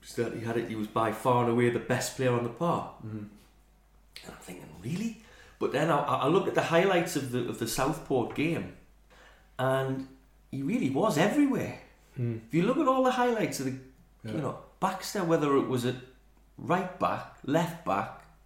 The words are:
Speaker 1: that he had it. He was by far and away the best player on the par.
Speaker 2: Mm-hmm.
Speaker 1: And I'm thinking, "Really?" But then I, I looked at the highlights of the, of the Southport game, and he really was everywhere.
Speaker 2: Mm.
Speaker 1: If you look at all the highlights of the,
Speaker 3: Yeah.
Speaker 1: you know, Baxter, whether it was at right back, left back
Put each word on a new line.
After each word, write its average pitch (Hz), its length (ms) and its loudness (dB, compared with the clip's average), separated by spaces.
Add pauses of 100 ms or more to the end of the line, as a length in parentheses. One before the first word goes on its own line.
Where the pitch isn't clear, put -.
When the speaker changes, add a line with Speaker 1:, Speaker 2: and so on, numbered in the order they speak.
(160)
Speaker 1:
that 117 180 -2
he 117 60 -8
had 113 180 -2
it. 117 100 -4
He 110 60 -4
was 107 140 -4
by 113 240 0
far 123 320 4
and 117 80 4
away 120 180 6
the 117 80 0
best - 380 -2
player 127 180 2
on 120 80 0
the 120 80 -4
par. 151 420 -2 (140)
Speaker 2:
Mm-hmm. 107 120 -8
Speaker 1:
And - 1080 -20
I'm - 140 -18
thinking, - 260 -16 (140)
"Really?" 190 400 -6 (360)
But 107 140 0
then 156 180 2
I, 147 80 4
I 131 280 0
looked 170 220 4
at - 60 -4
the 156 80 2
highlights 175 540 4
of 127 160 -4
the, 123 160 -2
of 107 120 -6
the 110 80 -2
Southport 135 680 0
game, 135 400 -2 (840)
and 131 500 -2 (420)
he 135 120 -6
really 185 280 0
was 151 280 2
everywhere. 208 600 2 (400)
Speaker 2:
Mm. 117 300 -4
Speaker 1:
If - 60 -14
you 165 80 4
look 254 160 2
at 302 100 2
all 262 140 4
the 254 100 4
highlights 226 480 0
of 131 60 -2
the, 127 120 -4 (460)
Speaker 3:
Yeah. 110 80 -8
Speaker 1:
you 165 100 -4
know, - 160 -6 (220)
Baxter, 190 440 -2
whether 147 320 4
it 120 120 2
was 120 160 0
at 123 120 0 (600)
right 180 400 -2
back, - 460 -4
left 160 400 -2
back 98 400 -4 (220)